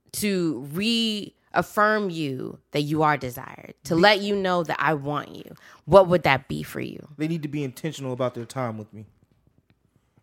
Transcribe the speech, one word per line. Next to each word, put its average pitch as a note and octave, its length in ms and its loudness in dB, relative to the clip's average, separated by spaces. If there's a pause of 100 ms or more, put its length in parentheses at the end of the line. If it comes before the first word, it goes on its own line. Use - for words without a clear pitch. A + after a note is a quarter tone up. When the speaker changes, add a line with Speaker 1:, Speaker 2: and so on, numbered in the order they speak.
(120)
Speaker 1:
to F3+ 480 0 (120)
reaffirm G#3+ 1400 -2
you D3 480 -6 (140)
that D3 100 0
you D3+ 200 -2
are D3+ 140 2
desired, - 580 -12 (100)
to E3+ 100 -2
Speaker 2:
Be- E3 80 4
Speaker 1:
let G3+ 180 8
you G3+ 160 0
know F3+ 280 0
that D3+ 160 -4
I D3+ 140 2
want C#3+ 400 -6
you. - 200 -16 (320)
What F3+ 220 10
would F3 160 2
that C#3 240 4
be D3+ 140 -6
for D3 180 -8
you? - 360 -10
Speaker 2:
They D#3 120 -4
need E3 140 -2
to D3+ 60 -8
be C#3+ 160 -4
intentional C3+ 480 -8
about B2 220 -2
their A#2 100 -10
time A#2 320 -6
with G#2+ 160 -14
me. G#2 140 -18 (1160)